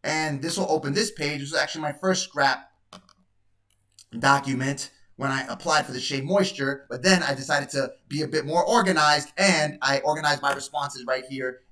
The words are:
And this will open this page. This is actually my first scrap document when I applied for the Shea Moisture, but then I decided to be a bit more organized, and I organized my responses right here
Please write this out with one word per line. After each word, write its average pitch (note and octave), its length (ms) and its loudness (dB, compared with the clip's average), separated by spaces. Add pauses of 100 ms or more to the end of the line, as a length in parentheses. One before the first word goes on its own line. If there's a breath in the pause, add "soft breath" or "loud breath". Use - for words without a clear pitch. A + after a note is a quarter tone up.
And D#3 380 -2
this E3+ 160 -4
will F#3+ 120 -2
open D3 240 0
this A3 180 0
page. D3 300 -4
This C#3 80 -8
is D#3+ 60 -8
actually D3+ 280 -2
my D3 100 -4
first F#3 300 0
scrap C#3 480 0 (1500)
document C3+ 760 2 (240 soft breath)
when C3+ 160 -2
I C3 140 -4
applied D3+ 400 0
for B2 60 -12
the B2+ 80 -8
Shea C3+ 220 -4
Moisture, C#3 680 0
but B2+ 140 -8
then F#3 180 6
I C#3 140 0
decided C#3+ 340 -2
to C3+ 220 -2 (160)
be D3+ 160 -4
a - 40 -4
bit D#3 180 -2
more E3 200 2
organized, D3+ 720 4
and E3+ 440 2
I C3+ 180 2
organized D3 420 0
my C#3 120 0
responses C#3 520 -6
right C3 240 -2
here B2+ 300 -6 (120)